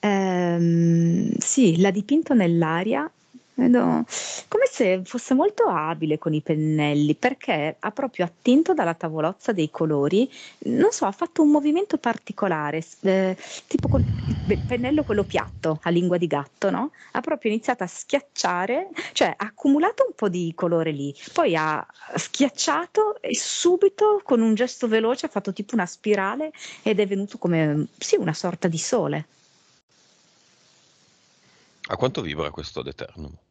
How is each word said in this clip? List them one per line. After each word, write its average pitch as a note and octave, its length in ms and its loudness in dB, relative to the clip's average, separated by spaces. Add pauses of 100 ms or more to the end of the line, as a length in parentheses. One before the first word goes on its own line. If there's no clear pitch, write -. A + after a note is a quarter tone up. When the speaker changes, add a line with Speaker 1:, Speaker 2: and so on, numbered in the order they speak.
Speaker 1:
Ehm, E3+ 1400 2
sì, F3+ 420 4
l'ha G3 100 6
dipinto C#4 440 0
nell'aria. F3+ 760 2 (480)
Vedo, B3 460 4 (440)
come A#4+ 220 2
se F#3 340 2
fosse - 280 -4
molto G4+ 360 4
abile D#3 500 -2
con D#3 160 -2
i D#3 80 0
pennelli, D3+ 720 2
perché D#3+ 640 -2
ha A3+ 120 -6
proprio A#3 360 -4
attinto D4 480 2
dalla F#3 180 0
tavolozza D#3+ 600 -4
dei E3 180 0
colori, D#3+ 600 0 (340)
non D#4+ 280 2
so, - 140 -2
ha - 60 0
fatto - 280 -4
un D4+ 100 6
movimento D4+ 460 2
particolare, D#3+ 840 -4
s-, - 180 -18
eh, F#3+ 340 2 (320)
tipo - 220 -2
con C4+ 160 2 (220)
il - 180 -2
pe-, G3+ 140 0
pennello B3+ 460 -2
quello - 200 0
piatto, D#3+ 600 -4
a E3+ 40 0
lingua F3 300 2
di E3+ 80 0
gatto, D3 420 -4
no? G3 220 -2 (220)
Ha B3 100 -6
proprio A#3+ 280 -2
iniziato A3+ 320 -2
a F3+ 40 -4
schiacciare, A#3 1040 -4 (240)
cioè F#3+ 200 2
ha G#3 120 -8
accumulato D4+ 600 2
un G#4 80 -6
po' G#3 140 -2
di F3 260 -2
colore E3+ 360 0
lì, C#3+ 240 -6 (180)
poi B3 240 2
ha D#3 280 -2 (300)
schiacciato E4 1080 -2
e - 120 -4
subito G4 880 2
con A#3 200 2
un A3 120 4
gesto A#3+ 320 -2
veloce A3+ 380 0
ha D4+ 60 -4
fatto G3 240 -4
tipo - 200 -8
una F#3 120 0
spirale G#3+ 680 -2 (300)
ed G#3+ 180 0
è G#3 60 4
venuto G3 320 -4
come, D#3 480 2 (100)
sì, - 200 0
una E3+ 180 -2
sorta F3+ 340 -4
di E3 100 -2
sole. D#3 480 -2 (2500)
Speaker 2:
A G2+ 80 -4
quanto C3+ 240 -2
vibra D2+ 300 -4
questo D2+ 300 -10
ad B1+ 80 -8
eternum? D2 440 -14 (180)